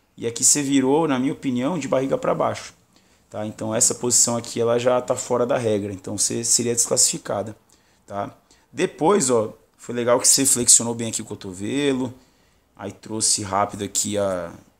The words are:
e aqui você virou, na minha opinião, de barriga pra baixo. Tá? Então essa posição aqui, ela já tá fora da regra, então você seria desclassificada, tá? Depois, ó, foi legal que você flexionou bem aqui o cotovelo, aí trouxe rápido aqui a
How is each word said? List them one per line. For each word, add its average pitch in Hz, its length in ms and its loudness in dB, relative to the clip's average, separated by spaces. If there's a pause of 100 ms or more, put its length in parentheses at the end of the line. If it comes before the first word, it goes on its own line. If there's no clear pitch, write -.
(160)
e - 100 -10
aqui 117 180 -2
você 147 180 2
virou, 139 460 2
na 131 100 0
minha 131 140 -2
opinião, 135 460 -2
de - 100 -6
barriga 135 300 0
pra 170 160 0
baixo. 127 400 -4 (560)
Tá? 107 160 -8
Então 110 280 -6
essa 120 200 2
posição 120 420 2
aqui, 117 240 -6
ela 117 180 2
já 123 220 2
tá 123 160 -2
fora 120 300 0
da 139 100 0
regra, 104 360 0
então 98 260 -8
você 117 260 -2
seria 117 300 2
desclassificada, 113 840 0 (500)
tá? 101 300 -8 (340)
Depois, 160 600 2
ó, 110 240 2 (240)
foi - 160 -10
legal 120 260 2
que - 80 2
você 135 160 4
flexionou 120 500 4
bem 113 140 -6
aqui 107 140 -6
o - 20 -14
cotovelo, 117 880 -4 (640)
aí 101 160 -10
trouxe 107 500 -4
rápido 101 420 0
aqui 104 340 -2
a 90 340 -2 (260)